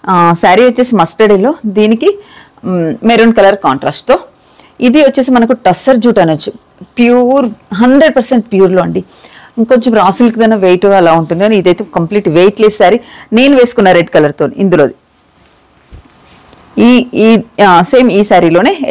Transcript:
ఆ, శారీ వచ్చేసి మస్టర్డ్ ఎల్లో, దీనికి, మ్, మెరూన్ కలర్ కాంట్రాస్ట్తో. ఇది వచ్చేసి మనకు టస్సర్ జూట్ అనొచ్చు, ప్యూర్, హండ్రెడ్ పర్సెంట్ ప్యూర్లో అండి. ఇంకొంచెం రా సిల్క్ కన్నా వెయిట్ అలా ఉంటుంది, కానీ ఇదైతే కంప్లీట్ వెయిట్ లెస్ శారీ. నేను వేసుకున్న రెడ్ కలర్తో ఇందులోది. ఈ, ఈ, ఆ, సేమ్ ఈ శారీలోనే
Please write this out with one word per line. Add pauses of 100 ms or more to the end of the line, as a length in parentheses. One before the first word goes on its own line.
(120)
ఆ, (280)
శారీ
వచ్చేసి
మస్టర్డ్
ఎల్లో, (240)
దీనికి, (460)
మ్, (160)
మెరూన్
కలర్
కాంట్రాస్ట్తో. (640)
ఇది
వచ్చేసి
మనకు (140)
టస్సర్
జూట్
అనొచ్చు, (460)
ప్యూర్,
హండ్రెడ్
పర్సెంట్
ప్యూర్లో
అండి. (540)
ఇంకొంచెం
రా
సిల్క్
కన్నా
వెయిట్
అలా
ఉంటుంది,
కానీ
ఇదైతే (140)
కంప్లీట్ (100)
వెయిట్
లెస్
శారీ. (320)
నేను
వేసుకున్న
రెడ్
కలర్తో
ఇందులోది. (1800)
ఈ, (240)
ఈ, (340)
ఆ,
సేమ్
ఈ
శారీలోనే (180)